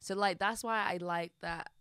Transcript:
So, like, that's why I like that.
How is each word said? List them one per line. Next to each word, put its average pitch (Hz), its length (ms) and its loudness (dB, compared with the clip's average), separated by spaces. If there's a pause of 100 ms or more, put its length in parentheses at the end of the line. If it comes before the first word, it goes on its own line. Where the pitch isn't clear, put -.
So, - 140 -4
like, 196 240 4
that's 214 260 2
why 226 140 2 (120)
I 180 60 0
like 170 360 -2 (100)
that. 170 280 -6 (100)